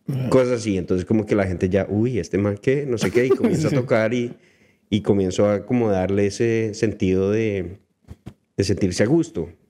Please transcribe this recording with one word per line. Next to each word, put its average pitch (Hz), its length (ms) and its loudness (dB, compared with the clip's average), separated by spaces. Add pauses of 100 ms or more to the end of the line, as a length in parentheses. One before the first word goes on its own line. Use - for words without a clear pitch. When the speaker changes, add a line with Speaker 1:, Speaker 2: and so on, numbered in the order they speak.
Speaker 1:
Ya. 131 240 -4
Speaker 2:
Cosas 127 300 4
así. 107 180 -2
Entonces 90 260 -2
como 107 220 0
que - 80 0
la 101 120 2
gente 92 220 -2
ya, 95 220 0
"Uy, 110 300 0
¿este 85 180 -4
man 101 240 0
qué?", 143 240 0
no 120 120 -2
sé 95 120 -4
qué, 120 160 2
y - 40 2
Speaker 1:
<laughs> 392 60 2
Speaker 2:
comienza 160 340 0
Speaker 1:
Sí. - 60 0
Speaker 2:
a 135 40 2
tocar 113 340 0
y, 120 200 -4 (540)
y 104 120 0
comienzo 101 500 2
a 101 160 -2
como 120 240 0
darle 98 360 0
ese 113 480 -2
sentido 98 580 0
de, 101 460 -2 (800)
de 98 80 2
sentirse 98 380 0
a 104 40 2
gusto, 131 440 -2 (200)